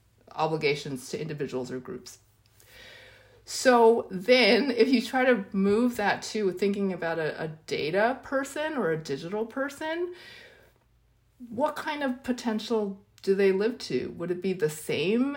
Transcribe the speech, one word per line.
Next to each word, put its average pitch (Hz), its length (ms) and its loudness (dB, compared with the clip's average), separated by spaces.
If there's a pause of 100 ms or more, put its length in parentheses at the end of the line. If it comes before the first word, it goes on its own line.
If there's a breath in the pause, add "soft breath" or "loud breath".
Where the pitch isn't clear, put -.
(340)
obligations 151 760 -2
to 151 100 -6
individuals 131 500 -6
or 131 80 -8
groups. - 400 -14 (1300 loud breath)
So 233 680 6
then 240 600 4
if 262 180 4
you 247 140 4
try 262 220 0
to 240 280 4
move 208 440 2
that 202 260 0
to 202 300 -2
thinking 196 400 0
about 165 260 -4
a, 156 240 -4
a 160 60 -6 (180)
data 196 560 0
person 294 540 -4
or 190 140 -2
a 160 60 0
digital 165 500 -6
person, 311 680 -6 (1400 loud breath)
what 285 280 -2
kind 294 260 -6
of 254 200 -4
potential 214 800 -4 (220)
do 196 120 2
they 196 180 4
live 220 260 0
to? - 380 -4
Would 170 140 -6
it 180 120 -4
be 190 100 0
the 151 180 0
same 220 680 -2